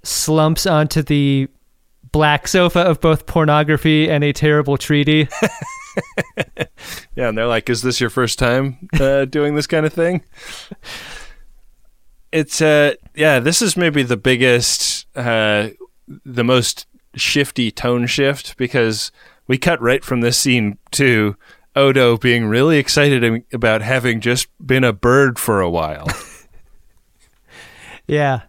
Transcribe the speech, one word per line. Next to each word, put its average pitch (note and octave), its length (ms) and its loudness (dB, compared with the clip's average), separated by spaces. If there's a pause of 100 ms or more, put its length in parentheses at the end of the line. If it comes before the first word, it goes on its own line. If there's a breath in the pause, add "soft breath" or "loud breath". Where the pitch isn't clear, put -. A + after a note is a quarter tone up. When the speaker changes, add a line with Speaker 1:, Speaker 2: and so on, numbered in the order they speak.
Speaker 1:
slumps D#3 640 0
onto D#3 340 0
the C#3 460 0 (640)
black D3+ 360 0
sofa F3 340 2
of F3 200 0
both D#3+ 240 2
pornography D3+ 800 2
and D3 160 0
a D3 80 0
terrible D3 460 0
treaty. D3+ 560 2
<laughs> - 40 -12 (1800 loud breath)
Speaker 2:
Yeah, B2 140 -2
and G#2+ 80 -4
they're A2+ 100 0
like, A2+ 220 -2
"Is A#2 140 0
this B2+ 180 -2
your A#2+ 80 0
first B2 280 -2
time, C3 520 -2 (100)
uh, C#3 260 2
<laughs> - 0 -
doing D3 300 -2
this D3 100 -2
kind D#3 200 0
of D#3 80 -2
thing?" E3+ 300 -2 (2000 loud breath)
It's, D#3 280 -2
uh, D3 340 4 (200)
yeah, D3+ 240 4
this D3+ 220 0
is G3 160 0
maybe D3+ 260 2
the A#2+ 140 0
biggest, B2 1000 0
uh, A2 540 0 (560)
the B2 180 -4
most B2 420 0 (300)
shifty B2+ 560 -2
tone B2 360 -2
shift, C#3 500 -4
because A#2 540 -2 (360 soft breath)
we C3 100 0
cut E3+ 240 -2
right B2+ 220 0
from B2 160 -4
this A#2 180 0
scene A#2 400 0 (140)
to A2 460 2 (400 soft breath)
Odo C3 400 4
being A#2+ 280 2
really C3+ 320 2
excited C#3 460 2
am-, A2+ 300 0
about A2 280 0
having A#2+ 380 -2
just A#2+ 300 -2 (160)
been B2+ 180 2
a A#2+ 80 2
bird B2 480 2
for G2+ 220 0
a F2 80 0
while. D#2 440 -4
<laughs> - 40 -8 (1900 loud breath)
Speaker 1:
Yeah. C#3 420 0